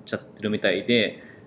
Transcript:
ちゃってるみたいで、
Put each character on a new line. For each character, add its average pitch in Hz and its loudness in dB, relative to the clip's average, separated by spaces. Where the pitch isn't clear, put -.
ち - -6
ゃ - -4
っ - -16
て - -20
る 107 -2
み 104 -2
た 101 2
い 92 -2
で、 117 2